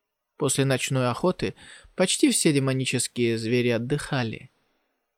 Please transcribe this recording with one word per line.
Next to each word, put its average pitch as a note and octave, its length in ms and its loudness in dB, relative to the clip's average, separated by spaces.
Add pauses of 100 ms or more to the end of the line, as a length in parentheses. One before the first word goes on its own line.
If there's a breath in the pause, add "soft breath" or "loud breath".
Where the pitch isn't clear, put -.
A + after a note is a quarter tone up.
(420)
После C#3 240 2
ночной C3 420 0
охоты B2 460 -2 (420 loud breath)
почти G#3+ 360 2
все E3+ 200 2
демонические C3 840 0
звери A#2+ 320 2
отдыхали. A#2+ 800 -2 (680)